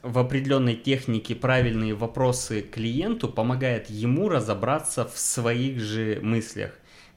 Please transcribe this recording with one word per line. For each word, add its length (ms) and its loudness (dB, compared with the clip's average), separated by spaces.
в 160 0
определенной 580 2
технике 580 0
правильные 600 2
вопросы 680 0
клиенту, 680 -2
помогает 640 0
ему 400 2
разобраться 760 0
в 120 -12
своих 640 0
же 420 -2
мыслях, 500 -2